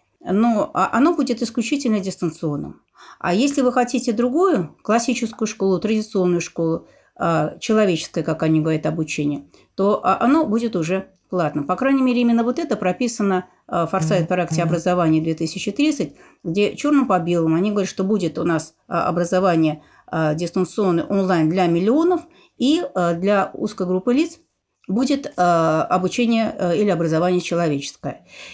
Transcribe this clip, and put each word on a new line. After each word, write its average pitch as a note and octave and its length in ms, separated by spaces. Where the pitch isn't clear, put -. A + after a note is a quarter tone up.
Но, A3 540
а, F#3+ 180
оно D4 220
будет A#3+ 280
исключительно A#3 580
дистанционным. D#3 840
А E3+ 120
если C#4 300
вы B3 100
хотите A#3+ 400
другую, B3 680
классическую A3+ 640
школу, F#3+ 320
традиционную F#3+ 640
школу, E3 480
э, E3+ 400
человеческое, F#3 640
как D#3 180
они D#3+ 180
говорят, D#3 260
обучение, D#3 580
то, G3 280
а, - 160
оно D4 240
будет A3+ 300
уже F#3 360
платным. D3+ 340
По F3+ 120
крайней C4+ 260
мере, B3 200
именно A#3 200
вот A#3+ 160
это E4 180
прописано, F#3+ 680
э, E3+ 160
в - 40
Форсайт E3 400
проекте F3 360
образования E3 560
две D#3+ 140
тысячи E3 360
тридцать, C#4+ 440
где F#3+ 320
чёрным C#4+ 320
по F#3 140
белому E3 360
они G3 140
говорят, G3 200
что - 120
будет F#3 360
у E3 60
нас, D#3+ 300
э, - 40
образование, E3+ 880
э, D#3+ 240
дистанционное F3 680
онлайн F#3 440
для F3+ 200
миллионов, C4 540
и, D4+ 240
э, F3 340
для F#3+ 380
узкой G#3+ 320
группы F#3 280
лиц E4 240
будет, C#4 380
э, - 40
обучение, F3+ 1200
э, F3 200
или G#3 120
образование E3 520
человеческое. D3+ 840